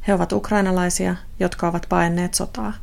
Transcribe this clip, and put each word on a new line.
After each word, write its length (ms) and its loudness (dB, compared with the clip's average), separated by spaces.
He 60 6
ovat 180 0
ukrainalaisia, 840 2
jotka 280 0
ovat 200 -2
paenneet 460 2
sotaa. 380 -4